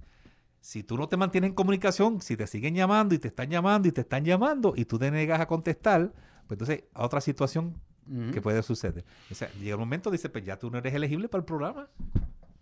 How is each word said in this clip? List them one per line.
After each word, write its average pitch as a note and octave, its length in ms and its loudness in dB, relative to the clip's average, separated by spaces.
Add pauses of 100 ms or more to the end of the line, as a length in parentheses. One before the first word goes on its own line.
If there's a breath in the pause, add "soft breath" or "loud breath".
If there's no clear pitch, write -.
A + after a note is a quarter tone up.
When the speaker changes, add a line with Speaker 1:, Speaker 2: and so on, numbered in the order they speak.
(600 soft breath)
Speaker 1:
Si - 240 -12
tú A#2 140 -4
no D3+ 100 -4
te F#3 80 0
mantienes F#3 360 2
en F#3 40 -10
comunicación, G3 680 2
si - 140 -4
te G#2 120 -4
siguen C3+ 280 -4
llamando G3 400 4
y - 40 0
te A2+ 100 -4
están C3 200 -6
llamando F#3+ 380 4
y - 40 6
te - 100 -2
están C#3 240 -2
llamando A3 500 4
y A#2+ 100 0
tú A2+ 120 -2
denegas D#3 420 2
a D#3+ 80 0
contestar, E3 640 2 (360 soft breath)
pues G2+ 120 -8
entonces C3 240 -2 (120)
otra B2 260 0
situación D#3+ 580 -2 (320)
Speaker 2:
Ujú. A#2+ 200 -4
Speaker 1:
que C3+ 100 -4
puede G#2+ 220 2
suceder. F2+ 420 -4 (260 loud breath)
O G2 40 -12
sea, - 180 -8
llega G2+ 220 -6
un G#2+ 60 -4
momento, D#3+ 300 -4
dice, D#3+ 160 -4
"Pues A#2 160 -8
ya F#2+ 160 -8
tú A#2+ 100 -8
no B2 100 -6
eres C3 140 -4
elegible D3+ 360 -4
para F#3+ 100 -2
el F3 60 -6
programa". F3+ 420 -8 (760)